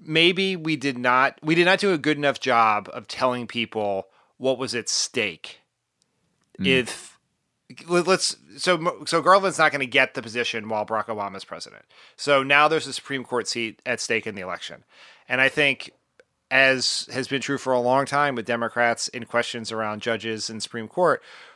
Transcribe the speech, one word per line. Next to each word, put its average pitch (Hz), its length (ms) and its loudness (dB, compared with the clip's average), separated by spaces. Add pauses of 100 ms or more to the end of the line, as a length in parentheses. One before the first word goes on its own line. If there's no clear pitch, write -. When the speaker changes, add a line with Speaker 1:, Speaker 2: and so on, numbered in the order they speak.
Speaker 1:
maybe 180 560 2
we 160 180 -4
did 131 240 -4
not, 127 440 2
we 156 120 0
did 170 120 4
not 190 120 6
do 196 140 0
a 165 60 0
good 147 180 2
enough 143 240 0
job 113 520 2
of 113 140 -12
telling 123 400 -2
people 104 640 -4 (300)
what 127 200 0
was 123 160 -6
at 113 140 -6
stake. - 720 -4 (960)
Speaker 2:
Mm. 95 80 -4
Speaker 1:
If, - 520 -2 (680)
let, 175 200 0
let's, - 300 0 (200)
so, 160 500 0
so 165 140 2
Garland's 185 380 4
not 156 120 4
gonna 135 160 -4
get 131 280 2
the 131 80 -6
position 113 460 -6
while 107 180 -2
Barack 110 200 -2
Obama's 101 380 -8
president. - 400 -16 (320)
So 143 260 2
now 143 240 6
there's 151 200 0
a 135 60 -12
Supreme 135 300 -8
Court 117 240 -4
seat 113 400 -6
at 123 140 -4
stake 113 260 -2
in 107 80 -6
the 95 80 -10
election. 87 420 -10 (440)
And 123 120 0
I 131 100 4
think, 143 420 0 (580)
as 131 640 2
has 127 160 -4
been 135 140 -2
true 139 160 -4
for 131 140 -2
a 123 80 4
long 131 260 2
time 143 280 0
with 113 120 -6
Democrats 117 640 0
in 120 160 -10
questions 117 460 -2
around 107 320 -4
judges 110 480 -4
and 110 120 -10
Supreme 113 260 -10
Court, 170 340 2 (340)